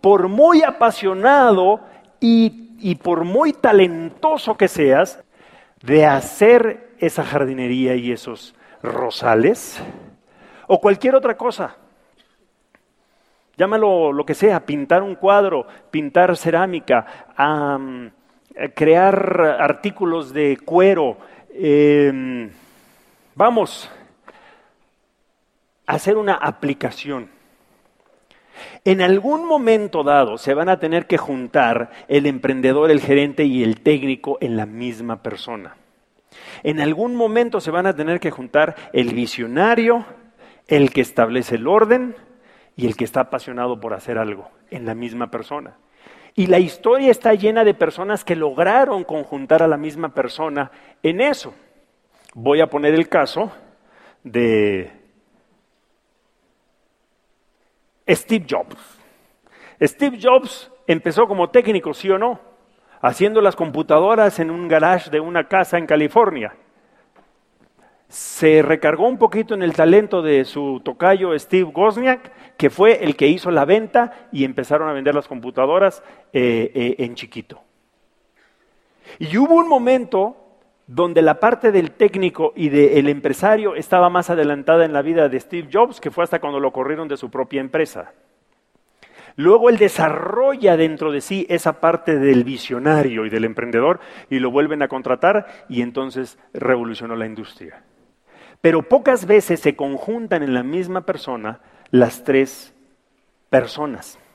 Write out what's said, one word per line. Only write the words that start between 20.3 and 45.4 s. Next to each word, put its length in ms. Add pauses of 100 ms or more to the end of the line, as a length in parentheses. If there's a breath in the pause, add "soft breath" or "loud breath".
de 300
cuero, 540 (360 loud breath)
em, 960 (880 soft breath)
vamos, 540 (2000 soft breath)
hacer 300
una 180
aplicación. 920 (1500 loud breath)
En 180
algún 440
momento 580
dado 340
se 160
van 160
a 100
tener 280
que 100
juntar 760 (160 loud breath)
el 180
emprendedor, 640
el 100
gerente 440
y 180
el 180
técnico 600
en 160
la 80
misma 560
persona. 540 (880 loud breath)
En 160
algún 360
momento 440
se 120
van 140
a 100
tener 240
que 120
juntar 440 (180 loud breath)
el 200
visionario, 920 (640 soft breath)
el 240
que 100
establece 540
el 120
orden 480 (600 soft breath)
y 120
el 80
que 80
está 180
apasionado 580
por 140
hacer 240
algo 320 (200)
en 160
la 100
misma 340
persona. 480 (560 soft breath)